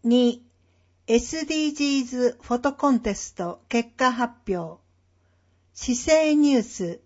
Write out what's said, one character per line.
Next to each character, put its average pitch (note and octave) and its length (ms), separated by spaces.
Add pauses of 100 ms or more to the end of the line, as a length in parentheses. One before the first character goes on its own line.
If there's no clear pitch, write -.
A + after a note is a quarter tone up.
二、 A#3+ 420 (640)
エ A#3 140
ス D#4+ 260
デ D#4 80
ィ D#4 140
ー D4 40
ジ C#4+ 120
ー C#4 200
ズ B3 380
フ A#3+ 120
ォ B3 40
ト C4+ 140
コ C#4+ 180
ン A#3+ 80
テ G#3 160
ス - 220
ト F3 320
結 A#3 220
果 B3+ 200
発 A#3+ 240 (140)
表。 E3+ 340 (920)
市 - 200
政 D#4 440
ニ C#4+ 180
ュ A#3+ 40
ー G#3+ 60
ス。 F3 420